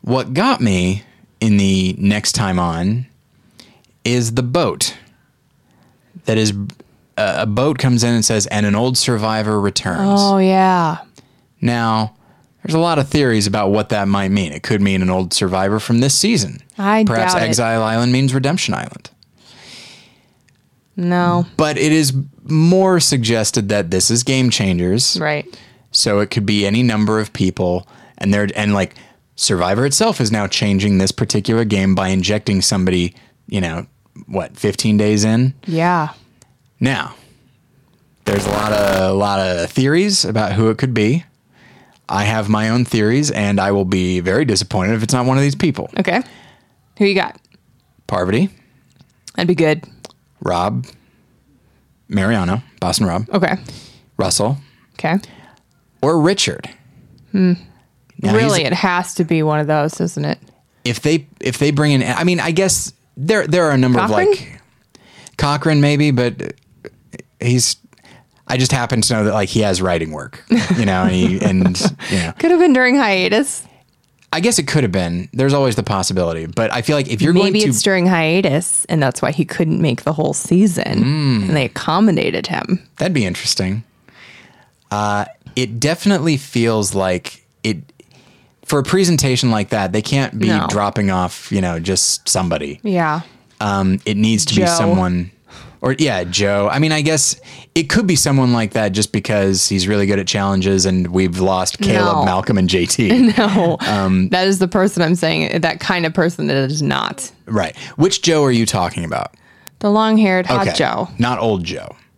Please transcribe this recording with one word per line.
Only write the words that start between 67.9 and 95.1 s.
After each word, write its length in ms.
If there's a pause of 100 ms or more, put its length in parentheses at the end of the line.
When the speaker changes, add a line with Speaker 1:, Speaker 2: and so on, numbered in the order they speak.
Speaker 1:
I 80
just 160
happen 300
to 120
know 120
that, 80
like, 160
he 120
has 200
writing 300
work, 340 (320)
you 80
know, 180
and, 80
he, 300
Speaker 2:
<laughs> 0
Speaker 1:
and, 360 (320)
you 100
know. 200
Speaker 2:
Could 120
have 100
been 100
during 240
hiatus. 680 (680)
Speaker 1:
I 80
guess 200
it 80
could 160
have 100
been. 400
There's 200
always 220
the 80
possibility, 600
but 280
I 100
feel 120
like 140
if 120
you're 120
Speaker 2:
Maybe 260
Speaker 1:
going 40
to 60
Speaker 2:
it's 120
during 260
hiatus, 800
and 180
that's 180
why 100
he 120
couldn't 380
make 220
the 100
whole 200
season, 720
Speaker 1:
Mm. 440
Speaker 2:
and 80
they 100
accommodated 840
him. 400 (100)
Speaker 1:
That'd 160
be 120
interesting. 580 (1080)
Uh, 360 (320)
it 240
definitely 560
feels 580
like 480 (200)
it, 140 (880)
for 140
a 40
presentation 680
like 180
that, 240
they 80
can't 380
be 80
Speaker 2:
No. 220
Speaker 1:
dropping 420
off, 400
you 100
know, 180
just 480
somebody. 560
Speaker 2:
Yeah. 380 (400)
Speaker 1:
Um, 440
it 120
needs 280
to 100
be 60
Speaker 2:
Joe. 140
Speaker 1:
someone 560 (540)